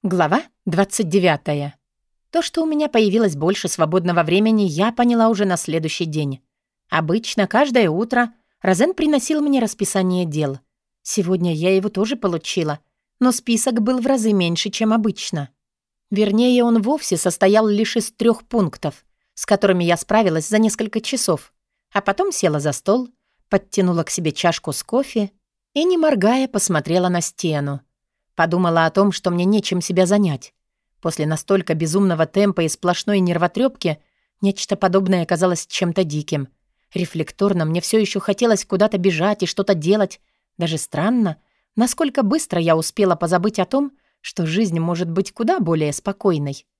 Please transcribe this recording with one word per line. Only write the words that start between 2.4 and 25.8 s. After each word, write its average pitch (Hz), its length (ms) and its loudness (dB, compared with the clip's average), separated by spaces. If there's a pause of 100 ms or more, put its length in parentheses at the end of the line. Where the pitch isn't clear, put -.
что 330 220 -4
у 320 40 0
меня 302 220 0
появилось 214 480 2
больше 165 320 -2
свободного 170 540 0
времени, 208 400 2
я 190 300 0
поняла 233 360 2
уже 208 160 0
на 180 140 0
следующий 160 480 -4
день. 147 340 -4 (480)
Обычно 180 580 -2
каждое 233 440 2
утро 233 420 -2 (300)
Розен 202 320 2
приносил 302 480 0
мне 277 180 2
расписание 185 640 -2
дел. 147 340 -4 (440)
Сегодня 175 500 -2
я 175 240 2
его 196 140 0
тоже 220 260 -2
получила, 165 640 -4 (380)
но 254 120 4
список 233 520 0
был 254 180 0
в 233 60 -2
разы 226 260 2
меньше, 180 380 0
чем 220 240 0
обычно. 202 560 -4 (600)
Вернее, 226 540 2
он 233 160 4
вовсе 226 380 -2
состоял 202 500 2
лишь 214 300 0
из - 120 -4
трех 226 360 0
пунктов, - 580 -4 (300)
с - 100 -10
которыми 190 400 2
я 170 140 2
справилась 185 500 0
за 214 80 0
несколько 220 460 0
часов, - 500 -4 (400)
а 202 80 -2
потом 349 320 0
села 151 260 0
за 143 140 0
стол, 247 380 -2 (400)
подтянула 180 540 0
к - 40 -8
себе 160 240 -4
чашку - 400 -2
с - 100 -8
кофе 226 480 -2 (440)
и, 302 100 0